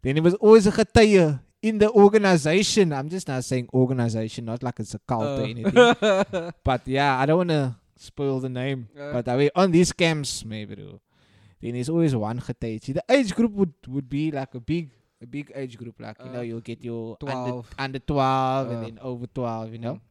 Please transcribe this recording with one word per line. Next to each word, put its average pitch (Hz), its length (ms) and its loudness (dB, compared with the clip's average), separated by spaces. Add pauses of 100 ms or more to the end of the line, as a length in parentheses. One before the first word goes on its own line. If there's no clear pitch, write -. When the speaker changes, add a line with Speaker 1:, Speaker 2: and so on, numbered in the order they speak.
Speaker 1:
Then 135 140 -2
there 160 80 2
was 175 120 4
always 214 320 8
a 208 40 4
getuie 202 680 4 (220)
in 214 180 -2
the 208 120 4
organization. 196 1000 4
I'm 139 160 -6
just 180 180 -8
not 127 160 -4
saying 123 300 -4
organization, 120 720 -2
not 117 180 -10
like 123 160 -8
it's 107 160 -10
a 104 40 -12
cult 113 240 -4
or 139 200 -4
Speaker 2:
Uh. - 80 -6
Speaker 1:
anything. 190 1040 2
Speaker 2:
<laughs> - 80 -20
Speaker 1:
But 127 240 -2
yeah, 135 320 0
I 135 60 2
don't 160 180 2
wanna 143 340 -2 (200)
spoil 139 420 -6
the 131 100 -8
name. 127 380 -6 (100)
Speaker 2:
Uh. 143 220 -14
Speaker 1:
But 113 80 -6
away 135 260 2
on 185 180 2
these 170 200 4
camps, 160 540 -4
man, 107 280 -12
bro. 101 280 -18 (580)
Then 117 140 -10
there's 123 160 -6
always 160 260 2
one 110 240 -4
getuie. 117 540 -10
The - 160 -6
age 240 260 2
group 226 160 0
would, 196 220 -2 (160)
would 131 180 -8
be, 143 240 -4
like, 135 220 -10
a 127 80 -12
big, 151 300 -6 (280)
a - 60 -20
big 143 300 -14
age 127 240 -12
group. 117 200 -18
Like, 110 220 -16
you 127 80 -18
Speaker 2:
Uh, 127 40 -16
Speaker 1:
know, 123 80 -10
you'll 117 200 -10
get 117 240 -14
your 113 320 -10
Speaker 2:
twelve. 127 580 -10
Speaker 1:
under, 135 220 -10
under - 80 -8
twelve 131 640 0
and 117 80 -6
Speaker 2:
Uh. 117 80 -8
Speaker 1:
then 113 160 -16
over 123 240 -10
twelve, 113 480 -8
you 113 80 -14
know. 117 140 -8
Speaker 2:
Mm. 110 160 -18